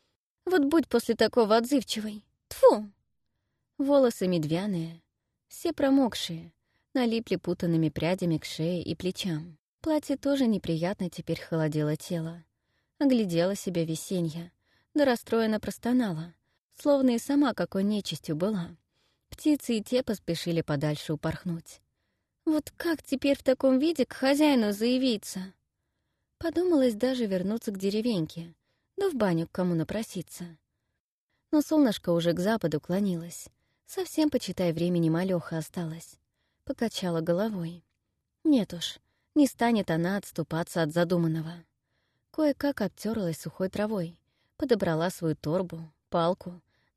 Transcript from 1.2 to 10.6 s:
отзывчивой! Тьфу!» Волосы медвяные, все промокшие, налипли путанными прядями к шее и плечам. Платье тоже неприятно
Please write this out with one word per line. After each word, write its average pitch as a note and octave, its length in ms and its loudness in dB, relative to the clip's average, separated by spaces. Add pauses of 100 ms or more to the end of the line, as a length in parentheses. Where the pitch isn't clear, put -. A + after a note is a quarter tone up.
отзывчивой! A3+ 680 -2 (240)
Тьфу!» G#3+ 420 6 (880)
Волосы C4+ 500 4
медвяные, E3 720 -2 (460)
все - 240 -6
промокшие, B3 800 0 (420)
налипли A3+ 420 0
путанными E3+ 520 0
прядями E3 500 0
к - 60 -8
шее E3 380 -4
и - 120 -6
плечам. E3+ 640 -6 (220)
Платье D4+ 360 -2
тоже C#4 300 0
неприятно F3+ 640 -2